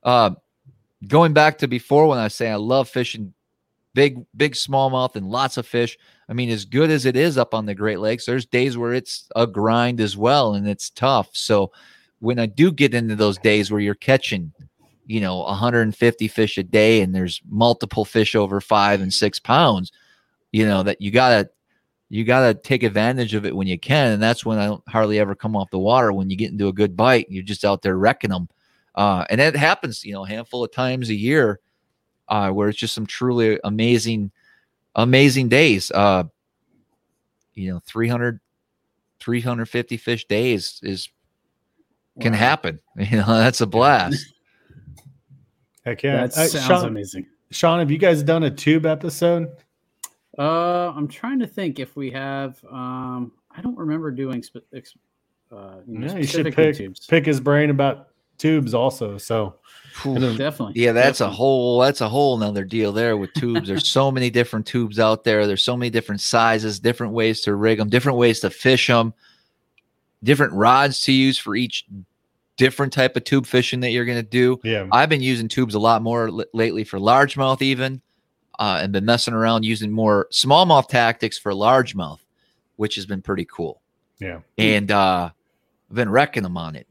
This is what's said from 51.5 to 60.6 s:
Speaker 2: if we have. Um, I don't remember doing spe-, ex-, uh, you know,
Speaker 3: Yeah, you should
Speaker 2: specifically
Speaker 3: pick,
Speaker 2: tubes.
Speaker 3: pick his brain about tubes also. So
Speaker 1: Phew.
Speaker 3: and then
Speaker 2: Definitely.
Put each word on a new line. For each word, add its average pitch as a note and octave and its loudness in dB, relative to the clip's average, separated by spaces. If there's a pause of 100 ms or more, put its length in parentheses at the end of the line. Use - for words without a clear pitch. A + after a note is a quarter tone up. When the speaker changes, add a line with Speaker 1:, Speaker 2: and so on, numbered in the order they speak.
Speaker 2:
if C3 -12
we C3+ -8
have. C3+ -8
Um, B2+ -10 (240)
I F3 -18
don't B3 -8
remember D#3 -6
doing B2+ -8
spe-, - -20 (160)
ex-, - -20 (560)
uh, G2 -20 (100)
you A2 -14
know, B2+ -6
Speaker 3:
Yeah, F#3+ -8
you E3 -4
should C#3 -4 (160)
Speaker 2:
specifically D#3 2
Speaker 3:
pick, D3 0
Speaker 2:
tubes. F#2+ -14
Speaker 3:
pick D#3+ 2
his D3 2
brain C#3+ 2
about C#3 -2 (280)
tubes D3+ 0
also. A#2 -2
So G#2 -4 (460)
Speaker 1:
Phew. C#3 -4
Speaker 3:
and B2+ 0
then A#2 -2
Speaker 2:
Definitely. C3+ -6